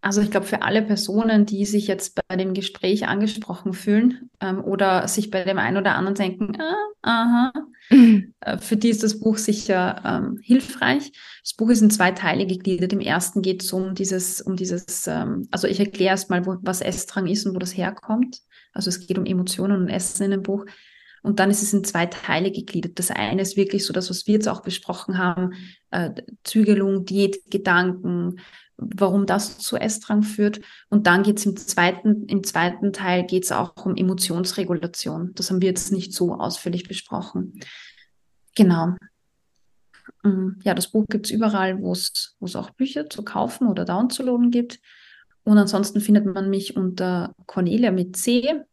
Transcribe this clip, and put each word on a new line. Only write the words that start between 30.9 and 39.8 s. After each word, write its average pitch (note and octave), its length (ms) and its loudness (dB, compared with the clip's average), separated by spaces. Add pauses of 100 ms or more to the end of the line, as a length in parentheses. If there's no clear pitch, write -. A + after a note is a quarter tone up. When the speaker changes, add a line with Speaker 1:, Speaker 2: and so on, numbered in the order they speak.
Speaker 1:
dann F3+ 160 6
geht's G#3 220 2
im G3 120 0
zweiten, G3 720 0
im G3 160 -2
zweiten F3 520 -2
Teil F3+ 320 0
geht's F#3 260 -2
auch - 320 -4
um F#3 120 -2
Emotionsregulation. F3+ 1400 -4
Das - 160 -6
haben F#3 100 0
wir F#3+ 80 2
jetzt F#3 240 -2
nicht F#3 220 -6
so F3+ 200 0
ausführlich F3 540 -6
besprochen. - 720 -8 (960)
Genau. F3 380 6 (1300)